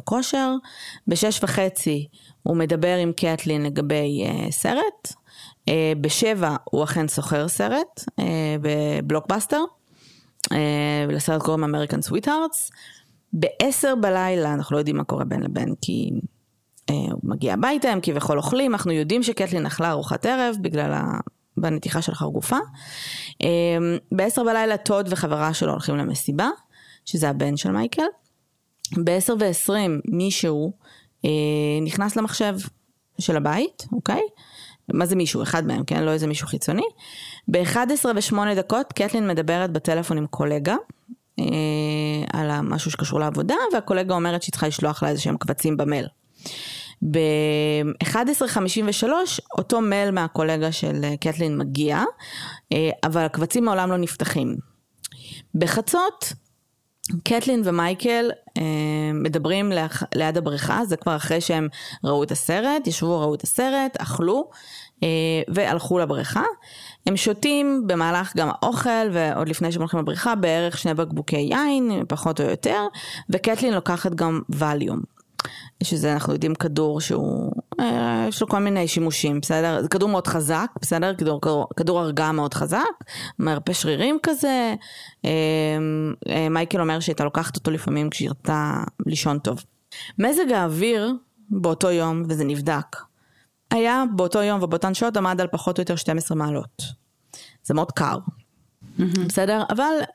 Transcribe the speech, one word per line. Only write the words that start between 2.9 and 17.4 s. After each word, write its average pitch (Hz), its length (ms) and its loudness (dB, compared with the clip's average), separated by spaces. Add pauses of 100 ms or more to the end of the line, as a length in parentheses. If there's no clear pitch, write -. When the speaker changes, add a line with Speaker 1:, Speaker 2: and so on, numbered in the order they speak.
Speaker 1:
עם 170 160 2
קטלין 160 500 0
לגבי, 143 640 0
אה, - 240 -2
סרט, - 600 -2 (560)
אה, 160 320 2
בשבע 165 640 2
הוא 151 200 0
אכן 156 240 0
שוכר 151 400 0
סרט, 233 560 -2 (140)
אה, 160 420 0
בבלוקבאסטר, 151 1000 0 (920)
אה, - 60 2 (500)
לסרט 147 340 0
קוראים 156 220 0
American 147 460 -2
Sweethearts. 302 600 -2 (640)
בעשר 262 680 2
בלילה, 185 540 2
אנחנו 143 200 -2
לא 147 40 4
יודעים 147 180 0
מה 143 80 0
קורה 139 200 -2
בין 135 180 -2
לבין, - 380 -2
כי, - 300 -2 (800)
אה, 147 40 2
הוא - 280 -2
מגיע - 300 0